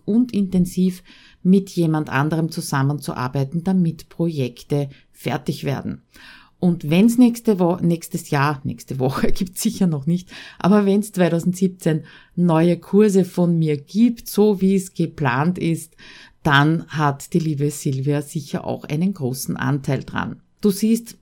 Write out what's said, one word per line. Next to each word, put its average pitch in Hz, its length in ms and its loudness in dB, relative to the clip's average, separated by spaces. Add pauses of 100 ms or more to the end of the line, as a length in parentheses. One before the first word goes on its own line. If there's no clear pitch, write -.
und 240 280 0
intensiv 185 720 0 (380)
mit 190 280 4
jemand 160 380 0
anderem 156 420 0
zusammenzuarbeiten, 139 1120 -4
damit 185 460 -2
Projekte 143 800 -4 (240)
fertig - 520 -6
werden. 135 380 -6 (560)
Und 175 300 0
wenn's 220 300 4
nächste 233 400 4
Wo-, 180 240 2
nächstes 170 480 -4
Jahr, 143 340 0
nächste 131 340 -8
Woche 127 340 2
<laughs> - 0 -
gibt's - 300 -2
sicher 202 240 0
noch 147 200 -2
nicht, 175 240 -2 (280)
aber 202 280 4
wenn's 202 260 0
zweitausendsiebzehn 170 920 0 (300)
neue 175 440 4
Kurse 196 460 4
von 175 340 0
mir 151 180 0
gibt, 226 520 0
so 208 320 2
wie 190 140 2
es 190 200 -2
geplant 151 640 0
ist, 160 380 -4 (480)
dann 156 440 4
hat 143 460 -4
die 185 40 2
liebe 151 320 -2
Silvia 143 500 -4
sicher - 440 -8
auch 123 200 -6
einen 170 300 -2
großen 131 420 -6
Anteil 139 460 -2
dran. - 400 -8 (180)
Du 208 100 2
siehst, 220 520 -2